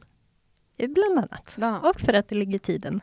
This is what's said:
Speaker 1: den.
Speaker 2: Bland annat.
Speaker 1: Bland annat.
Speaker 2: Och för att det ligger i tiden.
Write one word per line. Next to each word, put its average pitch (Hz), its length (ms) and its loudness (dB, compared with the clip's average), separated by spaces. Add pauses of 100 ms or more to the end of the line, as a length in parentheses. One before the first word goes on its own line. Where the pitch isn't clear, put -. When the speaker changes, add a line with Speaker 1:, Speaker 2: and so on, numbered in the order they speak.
(800)
Speaker 1:
den. 269 160 -4
Speaker 2:
Bland 381 240 4
annat. - 380 -4
Speaker 1:
Bland 220 200 -2
annat. 311 200 2
Speaker 2:
Och - 40 -12
för - 120 2
att 202 160 2
det 214 60 -6
ligger 196 200 -2
i 196 40 0
tiden. 190 440 -4